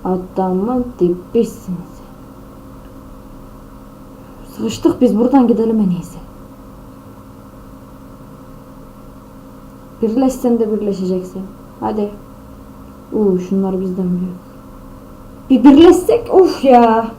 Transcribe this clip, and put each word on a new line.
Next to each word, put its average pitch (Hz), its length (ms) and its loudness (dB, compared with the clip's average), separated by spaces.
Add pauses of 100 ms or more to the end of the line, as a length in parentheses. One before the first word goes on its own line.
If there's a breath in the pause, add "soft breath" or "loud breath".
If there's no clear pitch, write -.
Adamın 190 800 -4 (140)
dibisin 180 760 -4
sen. - 320 -16 (2500)
Sıkıştık 226 460 -2
biz, 214 180 2
buradan 247 280 4
gidelim 226 320 0
en 196 100 0
iyisi. 160 280 -6 (3750)
Birleşsen 240 580 0
de 214 120 -2
birleşeceksin. 190 680 -4 (380)
Hadi. 214 300 -4 (1040)
Uuu, 202 260 2
şunlar 190 420 -4
bizden 185 280 -4
büyük. 180 280 -4 (1120)
Bir 247 140 4
birleşsek, 339 680 6
of 359 300 4
ya. 233 440 4 (120)